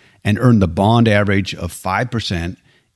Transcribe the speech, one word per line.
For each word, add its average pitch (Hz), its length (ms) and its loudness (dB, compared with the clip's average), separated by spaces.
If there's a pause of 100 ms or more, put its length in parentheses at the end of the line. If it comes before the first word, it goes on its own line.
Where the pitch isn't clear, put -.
(220)
and 104 160 0
earned 117 240 4
the 90 60 2
bond 110 400 2
average 101 480 0
of 87 160 -10
five 101 380 -6
percent, 95 480 -6 (380)